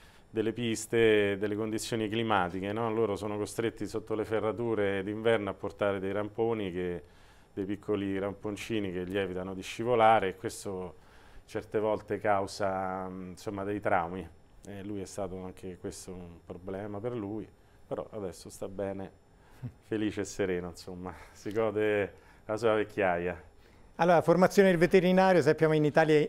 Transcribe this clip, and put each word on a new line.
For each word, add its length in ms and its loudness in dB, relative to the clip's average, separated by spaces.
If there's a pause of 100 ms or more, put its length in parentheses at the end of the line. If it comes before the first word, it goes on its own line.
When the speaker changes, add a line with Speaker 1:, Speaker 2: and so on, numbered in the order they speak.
(300)
Speaker 1:
delle 240 -2
piste, 840 4
delle 180 -2
condizioni 540 -4
climatiche, 640 0
no? 180 -2
Loro 240 0
sono 220 -6
costretti 500 -4
sotto 280 -6
le 100 -2
ferrature 800 -2
d'inverno 480 0
a 20 -6
portare 460 -2
dei 120 -4
ramponi 600 -2
che, 320 -4 (500)
dei 120 -4
piccoli 520 -4
ramponcini 720 -4
che 140 -4
gli 120 -4
evitano 360 -4
di 80 -10
scivolare 680 4
e 60 -8
questo 600 -8 (500)
certe 340 -6
volte 400 -2
causa, 880 0
mm, 240 -12
insomma, 320 -8
dei 160 -4
traumi. 480 0 (380)
E 180 -14
lui 180 -8
è 40 -8
stato 380 -8
anche 340 -14
questo 360 -12
un 320 -16
problema 540 -10
per 160 -6
lui, 320 -8 (380)
però 260 -8
adesso 380 -10
sta 180 -12
bene, 440 -6 (480)
<laughs> 240 -14
felice 380 -2
e 40 -2
sereno, 440 -2
insomma, 440 -12 (180)
si 200 -10
gode 600 0 (320)
la 120 -4
sua 160 4
vecchiaia. 640 0 (580)
Speaker 2:
Allora, 200 6
la 60 6
formazione 460 6
del 100 4
veterinario, 640 6
sappiamo 340 4
in 100 4
Italia 440 4